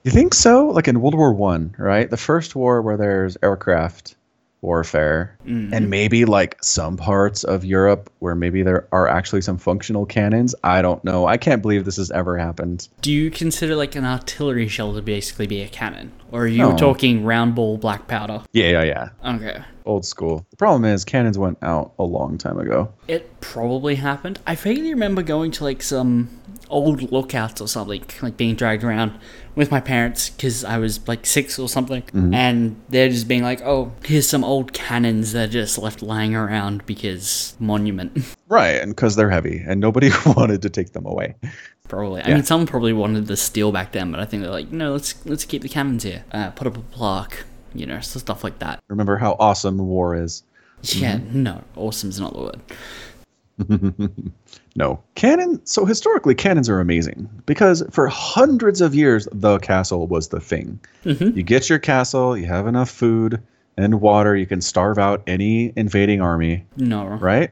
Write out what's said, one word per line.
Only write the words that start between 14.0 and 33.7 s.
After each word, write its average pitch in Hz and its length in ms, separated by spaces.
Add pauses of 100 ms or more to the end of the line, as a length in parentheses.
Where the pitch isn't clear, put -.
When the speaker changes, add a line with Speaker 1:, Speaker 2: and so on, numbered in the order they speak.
Speaker 2:
artillery 127 640
shell 104 280
to 107 80
basically 104 420
be 101 160
a 101 60
cannon? - 460 (180)
Or 120 140
are - 20
you 113 160
Speaker 1:
No. 95 140
Speaker 2:
talking 127 460
round 117 300
ball 110 240
black 107 300
powder? 107 340 (120)
Speaker 1:
Yeah, 87 280
yeah, - 20 (400)
yeah. 123 120
Speaker 2:
Okay. 107 260 (240)
Speaker 1:
Old 98 200
school. 82 440
The - 80
problem 156 280
is 101 200
cannons 117 320
went 95 240
out 80 380
a 98 40
long 80 340
time - 220
ago. 80 320 (160)
Speaker 2:
It 165 340
probably 131 540
happened. 139 520
I 165 80
vaguely 277 340
remember 202 320
going 160 300
to, 151 120
like, 135 200
some 123 460 (400)
old 143 420
lookouts 127 500
or 104 60
something, 104 360 (180)
like, 117 160
being 113 180
dragged 110 280
around 110 300 (420)
with 147 160
my 143 80
parents 120 520
'cause 117 320
I 110 160
was, 110 280
like, 117 180
six - 340
or 127 100
something, 127 320
Speaker 1:
Mm-hmm. 92 320
Speaker 2:
and 120 420 (140)
they're 131 200
just 117 180
being 123 160
like, 123 200
"Oh, 127 280 (120)